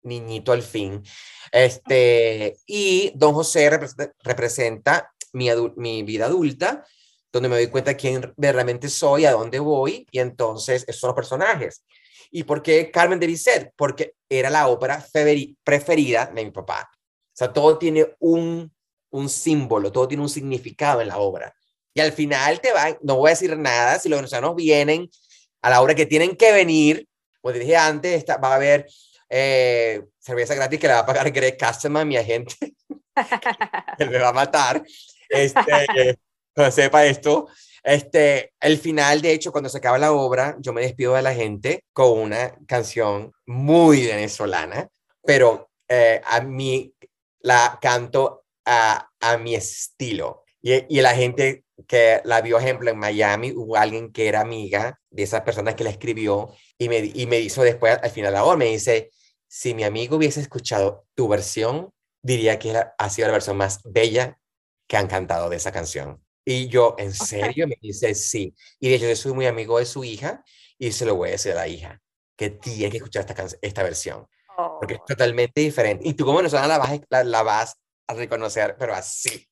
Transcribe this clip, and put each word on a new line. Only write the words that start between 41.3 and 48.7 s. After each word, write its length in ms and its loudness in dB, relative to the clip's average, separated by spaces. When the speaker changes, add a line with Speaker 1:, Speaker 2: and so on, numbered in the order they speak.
Speaker 1:
gente 580 -6
con 260 4
una 360 -4
canción 680 -4
muy 600 4
venezolana, 840 -6
pero, 460 4
eh, 360 4
a 160 0
mí 520 -6
la 400 2
canto 640 -2
a, 440 2